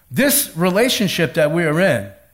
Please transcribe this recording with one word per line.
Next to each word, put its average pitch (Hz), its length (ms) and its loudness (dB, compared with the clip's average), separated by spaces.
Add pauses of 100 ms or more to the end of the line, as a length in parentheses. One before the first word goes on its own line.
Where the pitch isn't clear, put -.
(120)
this 240 460 0
relationship 185 800 0
that 156 180 2
we 175 100 0
are 156 160 0
in 120 320 0 (220)